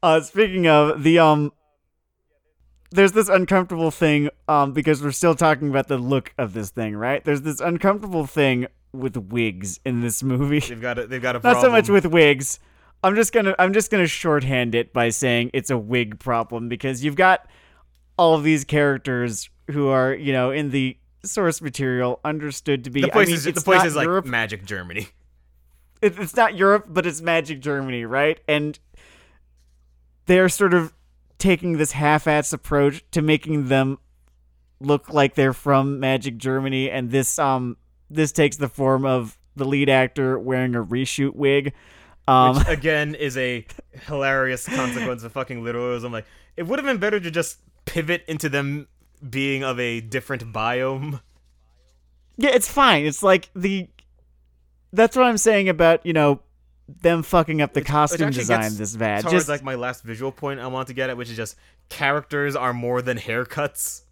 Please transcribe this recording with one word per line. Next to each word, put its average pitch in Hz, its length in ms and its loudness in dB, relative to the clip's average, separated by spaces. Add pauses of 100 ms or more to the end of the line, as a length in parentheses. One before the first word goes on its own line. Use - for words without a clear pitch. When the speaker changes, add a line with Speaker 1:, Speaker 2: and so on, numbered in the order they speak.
Speaker 1:
uh, 160 200 4
speaking 185 460 0
of, 151 360 4
the, 165 160 6
um, 151 320 4 (1400)
there's 190 200 6
this 202 180 2
uncomfortable 180 640 2
thing, 147 380 2 (180)
um, 143 260 2
because 147 300 0
we're 143 80 -2
still 165 240 2
talking 151 340 2
about 135 180 0
the 139 100 -2
look 127 420 -2
of 110 140 -4
this 107 180 -6
thing, 107 240 -6
right? 123 280 -4
There's 147 180 0
this 151 180 -6
uncomfortable 185 680 -2
thing 131 400 0 (280)
with 131 240 -6
wigs 101 680 -6
in 123 160 -4
this 120 220 -4
movie. 143 360 0
Speaker 2:
They've 117 220 -8
got 120 160 -6
a, 120 100 -6
they've 127 140 -10
got 123 140 -2
a 120 40 -4
Speaker 1:
Not 240 220 4
so 254 80 6
much 226 160 4
Speaker 2:
problem. 202 80 2
Speaker 1:
with 190 140 4
wigs. 147 520 4 (440)
I'm 190 120 4
just 220 160 2
gonna, 196 280 2
I'm 185 140 4
just 214 180 0
gonna 185 160 2
shorthand 131 680 -2
it 117 200 -2
by 117 160 2
saying 120 440 -2
it's 131 160 -4
a 131 80 0
wig 110 420 -4
problem, 117 480 -4
because 123 360 -6
you've 147 120 -2
got 185 320 2 (680)
all 165 180 6
of 147 80 -2
these 151 200 2
characters 131 840 -2 (200)
who 143 200 0
are, 131 260 2
you 139 180 -4
know, 127 160 0
in 143 220 -4
the 131 260 -2 (260)
source 175 380 -2
material 127 640 -4
understood 147 600 -4
to 127 40 -10
be, 139 120 -2
Speaker 2:
The 180 80 2
place 202 180 4
Speaker 1:
I - 20 0
mean, 170 60 2
Speaker 2:
is, 147 100 -6
Speaker 1:
it's 170 140 -4
Speaker 2:
the 147 60 -6
place 190 140 6
Speaker 1:
not 180 80 4
Speaker 2:
is, 147 80 -4
like, 147 100 0
Speaker 1:
Europe. 180 200 -2
Speaker 2:
Magic 110 400 -4
Germany. 95 440 -10 (920)
Speaker 1:
It, 196 200 2
it's 185 160 -8
not 226 200 4
Europe, 196 320 4
but 175 200 -2
it's 156 140 -6
Magic 160 380 -2
Germany, 131 460 -6
right? 143 420 0
And 151 300 -2 (1500)
they're 185 200 6
sort 180 280 2
of 165 180 0 (460)
taking 175 380 0
this 151 160 0
half-ass 151 600 2
approach 143 580 0
to 156 120 0
making 151 440 0
them 135 300 2 (840)
look 139 320 -2
like 139 220 2
they're 135 200 2
from 139 460 0
Magic 131 380 -2
Germany, 135 520 -4
and 123 220 -6
this, 131 280 0
um, 127 380 -2 (340)
this 151 200 0
takes 147 260 0
the 139 120 -4
form 135 360 0
of 127 320 -2 (180)
the 135 100 -4
lead 139 240 0
actor 131 500 2
wearing 127 360 -2
a 117 80 -2
reshoot 127 520 -4
wig. 139 380 0 (540)
Um, 127 300 6
Speaker 2:
Which, 143 100 4
again, 151 480 -2
is 139 200 -6
a 123 300 -4 (400)
hilarious 135 600 -2
consequence 123 560 -6
of 117 80 -14
fucking 127 320 -10
literalism. 120 480 -6
Like, 110 140 -10 (300)
it 175 120 -8
would 247 100 -2
have 277 80 -6
been 262 140 -2
better 208 200 -2
to 170 120 -8
just 165 260 -4 (280)
pivot 165 420 -4
into 156 220 -6
them 139 380 -4 (400)
being 135 360 -4
of 131 160 -4
a 117 200 -4
different 113 540 -8
biome. 131 680 -4 (1160)
Speaker 1:
Yeah, 262 140 2
it's - 180 2
fine. 214 360 4
It's - 180 -4
like 190 320 4
the, 190 320 -4 (1080)
that's 220 220 4
what 254 100 6
I'm 233 120 2
saying 202 320 2
about, 165 360 4
you 170 80 -2
know, 147 280 2 (600)
them 170 220 2
fucking 160 380 2
up 143 120 -2
the 143 60 2
Speaker 2:
It, - 40 -4
it - 40 -8
Speaker 1:
costume 151 400 0
Speaker 2:
actually 127 140 -2
Speaker 1:
design 113 200 0
Speaker 2:
gets 110 160 -4
Speaker 1:
this 107 200 -10
bad. 107 240 -2
Speaker 2:
towards, 165 120 -2
Speaker 1:
Just 156 160 0
Speaker 2:
like, 143 140 -6
my 135 120 -6
last 123 280 -8
visual 117 280 -10
point 139 280 -8
I 123 80 -12
want 127 220 -8
to 131 40 -14
get 131 160 -4
at, 123 80 -6
which 120 120 -10
is 117 80 -12
just 110 180 -10 (340)
characters 143 680 -2
are 127 160 -2
more 123 280 -2
than 123 160 -4
haircuts. 120 960 -6